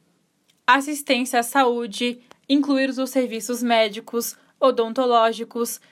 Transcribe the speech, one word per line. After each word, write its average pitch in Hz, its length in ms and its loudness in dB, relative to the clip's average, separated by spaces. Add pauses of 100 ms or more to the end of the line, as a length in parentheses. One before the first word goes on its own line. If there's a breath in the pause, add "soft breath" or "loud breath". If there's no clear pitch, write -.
(680)
Assistência 269 760 0
à - 20 2
saúde, 240 800 -2 (260 loud breath)
incluir 277 440 2
os 254 180 -4
serviços 233 540 -4
médicos, 226 720 -2 (240 soft breath)
odontológicos, 233 1200 0 (120 soft breath)